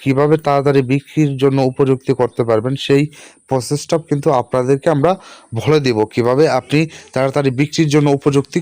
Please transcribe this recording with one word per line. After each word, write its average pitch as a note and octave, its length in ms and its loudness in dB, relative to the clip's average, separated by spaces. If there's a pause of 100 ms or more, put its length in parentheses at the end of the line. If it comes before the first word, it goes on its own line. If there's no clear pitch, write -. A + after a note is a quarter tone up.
কিভাবে C#3+ 340 2
তাড়াতাড়ি C#3+ 460 2
বিক্রির C#3 540 -2
জন্য C3+ 260 2
উপযুক্ত C3 480 0
করতে B2 340 -2
পারবেন, A#2 320 0
সেই C#3 300 -4 (420)
প্রসেসটাও C#3+ 500 -4
কিন্তু D3+ 320 -2
আপনাদেরকে C3 600 0
আমরা D#3 260 0 (380)
বলে D3 260 0
দিব, A#2 240 0
কিভাবে B2+ 440 0
আপনি C#3+ 380 0 (260)
তাড়াতাড়ি C3+ 380 0
বিক্রির D3 380 -2
জন্য D3 220 2
উপযুক্ত C#3 520 0